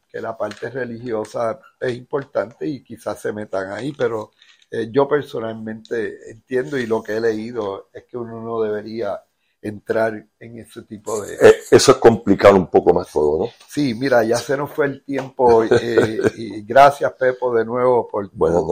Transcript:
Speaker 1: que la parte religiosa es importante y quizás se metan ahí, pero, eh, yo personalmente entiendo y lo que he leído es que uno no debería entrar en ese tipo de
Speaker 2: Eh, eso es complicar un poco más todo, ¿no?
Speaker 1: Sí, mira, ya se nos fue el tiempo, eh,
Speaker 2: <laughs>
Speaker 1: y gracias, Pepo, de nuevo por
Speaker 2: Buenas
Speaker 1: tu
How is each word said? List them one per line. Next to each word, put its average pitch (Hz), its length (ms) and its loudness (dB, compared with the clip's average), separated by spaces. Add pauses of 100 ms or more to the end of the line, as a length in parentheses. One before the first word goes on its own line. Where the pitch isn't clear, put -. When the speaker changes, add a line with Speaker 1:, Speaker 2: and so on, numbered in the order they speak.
(120)
Speaker 1:
que 117 100 -12
la 110 140 -8
parte 107 360 -8
religiosa 117 880 -6 (200)
es 127 160 -4
importante 123 680 -6
y 139 180 -8
quizás 107 380 -12
se 120 100 -6
metan 98 400 -8
ahí, 123 240 -8
pero, 113 360 -4 (400)
eh, 113 200 -6
yo 139 160 2
personalmente 113 1200 -6
entiendo 131 460 -4
y 120 100 -4
lo 113 160 -2
que 107 140 -6
he 110 40 -2
leído 110 720 -4
es 107 120 -18
que - 120 -14
uno 117 240 -12
no 113 200 -4
debería 107 600 -6 (400)
entrar 110 640 -4 (140)
en 117 200 -20
ese 110 240 -20
tipo 107 380 -8
de 87 140 -10
Speaker 2:
Eh, - 200 8 (140)
eso 127 220 6
es - 60 2
complicar 101 580 6
un 92 120 2
poco 90 260 4
más - 180 -4
todo, 76 340 0
¿no? - 60 -8 (160)
Speaker 1:
Sí, 143 260 -2
mira, 123 300 2
ya 117 140 0
se 135 200 -4
nos 143 140 -8
fue 147 160 -2
el 135 160 -10
tiempo, 131 600 2
eh, 113 560 -2
Speaker 2:
<laughs> - 180 -2
Speaker 1:
y 107 260 -12
gracias, 131 500 4
Pepo, 127 400 -2
de 113 120 2
nuevo 123 420 0
por 101 260 -8
Speaker 2:
Buenas 82 280 2
Speaker 1:
tu 78 100 -4